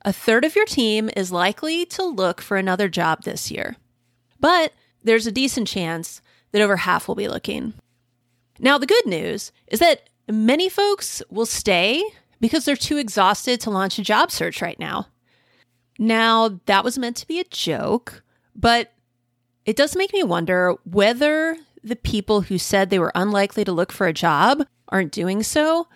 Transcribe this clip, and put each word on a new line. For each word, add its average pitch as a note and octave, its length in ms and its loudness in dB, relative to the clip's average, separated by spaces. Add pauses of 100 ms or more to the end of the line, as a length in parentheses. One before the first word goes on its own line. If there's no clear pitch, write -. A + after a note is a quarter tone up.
a G3 120 -2
third A#3+ 320 2
of D#4 100 -6
your G#4+ 80 4
team A3 500 0
is F#3+ 160 -4
likely G#3+ 540 -2
to - 180 -6
look F#3+ 380 -2
for - 160 -4
another F#3+ 320 0
job D#3+ 360 -2
this - 260 -8
year. - 260 -8 (640)
But D#4+ 320 4 (320)
there's A3+ 220 2
a A3 60 -2
decent B3+ 360 -2
chance E3 540 -6 (300)
that G#3 100 4
over G3+ 160 4
half E3+ 280 0
will - 80 -4
be G3+ 140 -4
looking. - 460 -8 (840)
Now, C#4 200 4
the B3+ 80 -2
good A4 180 4
news E3+ 480 -4 (140)
is - 140 -2
that - 280 4 (180)
many B3 440 2
folks - 580 -2
will G#3+ 160 -4
stay G#3 580 0 (380)
because B3 240 2
they're C#4+ 120 0
too - 200 -4
exhausted G#3+ 640 0
to A3+ 100 -6
launch F#3+ 280 -2
a G#3+ 40 -6
job G#3+ 280 2
search - 320 -6
right E3+ 160 -8
now. D#3+ 300 -8 (880)
Now, A3+ 680 2
that G3 180 4
was A#3+ 160 -4
meant A#3+ 200 -6
to - 100 -12
be E4 100 -4
a F4+ 60 -4
joke, - 760 -4 (340)
but A#3 380 2 (720)
it A3 100 -2
does D4 200 2
make G4 180 -2
me G4 80 2
wonder F3+ 640 0
whether D4 760 0 (260)
the A3+ 100 -8
people G#3+ 460 0
who F#3+ 160 -2
said G3 320 2
they F#3+ 100 2
were D#3+ 160 0
unlikely G3+ 500 0
to G3 80 -2
look F3 200 -2
for G3 140 -2
a E3 80 0
job F3 520 2 (220)
aren't F#3 240 -2
doing F#3+ 300 -2
so D#4+ 540 0